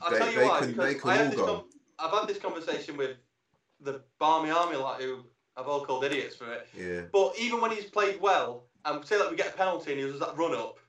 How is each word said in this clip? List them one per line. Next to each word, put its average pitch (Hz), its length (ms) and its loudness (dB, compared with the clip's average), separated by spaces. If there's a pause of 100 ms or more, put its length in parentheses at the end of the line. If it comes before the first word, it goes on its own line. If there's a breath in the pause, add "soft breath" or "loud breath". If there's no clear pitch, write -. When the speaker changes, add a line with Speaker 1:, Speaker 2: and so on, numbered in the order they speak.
Speaker 1:
I 170 100 0
Speaker 2:
They, - 60 4
Speaker 1:
tell - 140 2
you - 60 0
Speaker 2:
they - 80 8
Speaker 1:
why, 170 140 4
Speaker 2:
can, 123 160 -2
they 135 180 2
Speaker 1:
because - 80 -8
Speaker 2:
can - 80 2
Speaker 1:
I 196 60 6
had 226 80 6
Speaker 2:
all 135 60 2
Speaker 1:
this 104 100 0
Speaker 2:
go. - 60 2
Speaker 1:
com-, - 180 -2 (340)
I've 160 120 -4 (100)
had 214 80 -2
this 202 100 -4
conversation 156 600 -6
with 131 180 -2 (640)
the 139 220 -8 (180)
Barmy 156 300 2
Army, 165 260 2
like, 131 240 -4
who 127 240 -6 (320)
I've 127 100 -8
all 143 180 -2
called 135 200 -2
idiots 143 320 -2
for 120 160 -10
it. 120 160 -10 (100)
Speaker 2:
Yeah. 90 240 -6 (100)
Speaker 1:
But 196 260 6
even 233 240 0
when 226 100 2
he's 202 140 -6
played 202 340 0
well, 147 460 2 (180)
and 147 200 -4
say, 208 140 2
like, 180 120 2
we 165 60 -6
get 170 180 -2
a - 20 -14
penalty 180 360 0
and 139 80 -2
he 139 60 -2
does 139 140 -6
that 147 160 -4
run 160 180 0
up, 113 240 -6 (100)